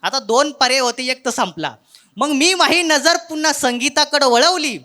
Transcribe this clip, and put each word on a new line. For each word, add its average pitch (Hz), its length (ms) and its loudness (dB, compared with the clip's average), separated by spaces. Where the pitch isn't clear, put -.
आता 233 160 -2
दोन 247 320 0
पर्याय 254 280 0
होते, 247 260 -2
एक 262 200 -6
तर 262 40 -2
संपला. 160 460 -4
मग 277 120 0
मी 302 240 2
माही 349 300 2
नजर 311 340 2
पुन्हा 311 360 -4
संगीताकडे 285 720 0
वळवली. 277 600 2